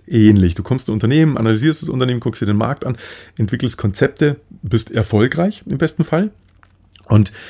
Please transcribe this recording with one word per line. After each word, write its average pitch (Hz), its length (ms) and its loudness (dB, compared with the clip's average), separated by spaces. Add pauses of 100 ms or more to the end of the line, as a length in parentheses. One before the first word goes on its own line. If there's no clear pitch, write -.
ähnlich. 104 480 4
Du 98 80 -6
kommst - 240 -4
in 110 60 -4
ein - 20 -2
Unternehmen, 135 420 2
analysierst 113 440 0
das 160 80 -8
Unternehmen, 127 320 -2
guckst 113 200 -6
dir 113 40 -2
den 104 100 0
Markt 113 300 -4
an, 127 100 -6 (420)
entwickelst 113 400 -2
Konzepte, 139 600 0 (240)
bist 107 300 -2
erfolgreich 127 800 0
im 135 80 -4
besten 156 280 -2
Fall. 196 260 -2 (760)
Und, 104 260 2 (180)